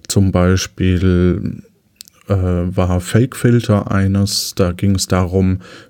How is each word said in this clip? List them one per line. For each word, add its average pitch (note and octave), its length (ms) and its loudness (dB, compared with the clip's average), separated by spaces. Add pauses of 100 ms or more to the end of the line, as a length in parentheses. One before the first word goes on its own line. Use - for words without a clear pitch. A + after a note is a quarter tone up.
zum G2 240 2
Beispiel, F2+ 1300 0 (680)
äh, G2+ 40 2
war F2+ 680 -2
Fake A#2+ 340 0
Filter A2+ 560 0
eines. G2 640 -2
Da F2+ 160 0
ging G2 240 0
es F#2+ 120 -4
darum, F#2 520 0 (300)